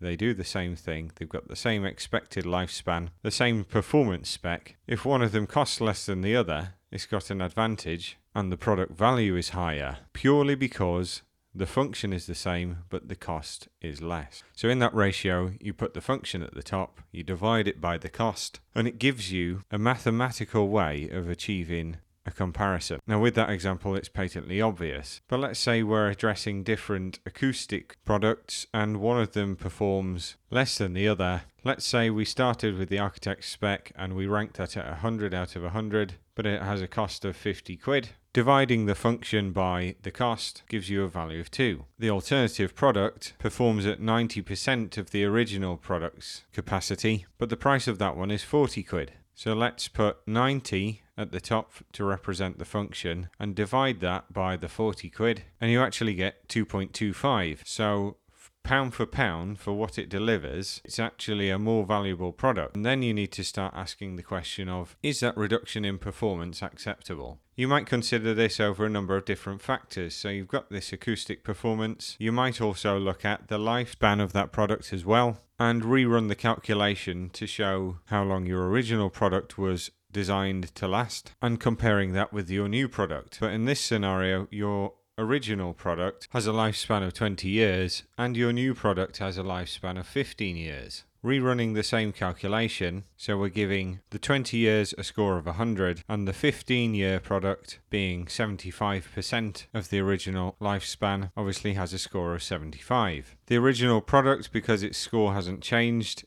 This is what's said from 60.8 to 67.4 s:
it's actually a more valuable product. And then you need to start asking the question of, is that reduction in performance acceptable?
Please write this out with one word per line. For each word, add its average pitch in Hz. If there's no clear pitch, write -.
it's -
actually 104
a 95
more 110
valuable 92
product. 98
And 104
then 131
you 120
need 104
to 95
start -
asking 92
the 87
question 92
of, 90
is 143
that 120
reduction 107
in 98
performance 90
acceptable? -